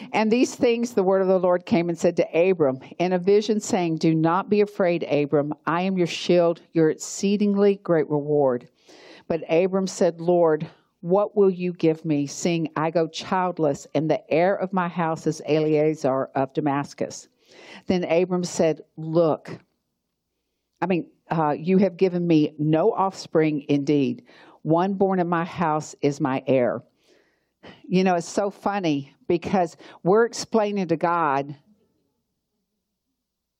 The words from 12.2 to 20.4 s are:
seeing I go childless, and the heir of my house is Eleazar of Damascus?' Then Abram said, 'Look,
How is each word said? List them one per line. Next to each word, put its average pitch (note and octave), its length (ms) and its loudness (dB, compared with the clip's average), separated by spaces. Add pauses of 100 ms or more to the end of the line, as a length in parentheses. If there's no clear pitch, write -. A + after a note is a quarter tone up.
seeing E3 500 -2
I D#3+ 140 -2
go E3 160 0
childless, E3+ 880 -4
and D3+ 160 0
the - 200 -2
heir F3 240 2
of F#3 180 -6
my F3+ 160 -2
house E3 380 -4
is D3+ 200 -4
Eleazar D3+ 880 0
of - 180 -2
Damascus?' - 760 -6 (580)
Then F3+ 180 0
Abram F3+ 400 0
said, D#3+ 380 -2 (140)
'Look, D#3+ 640 -2 (1200)